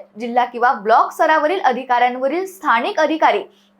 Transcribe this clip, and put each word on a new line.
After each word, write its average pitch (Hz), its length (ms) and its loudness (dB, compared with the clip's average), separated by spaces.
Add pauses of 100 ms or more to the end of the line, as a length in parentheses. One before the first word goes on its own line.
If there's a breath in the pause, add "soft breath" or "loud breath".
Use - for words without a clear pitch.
(200)
जिल्हा 240 240 0
किंवा 247 280 0
ब्लॉक 220 400 2
स्तरावरील 320 480 0
अधिकाऱ्यांवरील 254 840 0
स्थानिक 302 540 -2
अधिकारी 285 420 0 (380 soft breath)